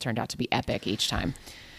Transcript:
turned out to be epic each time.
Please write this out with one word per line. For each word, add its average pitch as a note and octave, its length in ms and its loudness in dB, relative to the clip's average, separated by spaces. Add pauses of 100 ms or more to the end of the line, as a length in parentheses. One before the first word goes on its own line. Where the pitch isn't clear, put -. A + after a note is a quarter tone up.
turned A2+ 180 0
out - 120 0
to - 60 -4
be - 140 2
epic - 380 2
each G#2 200 2
time. - 260 0 (440)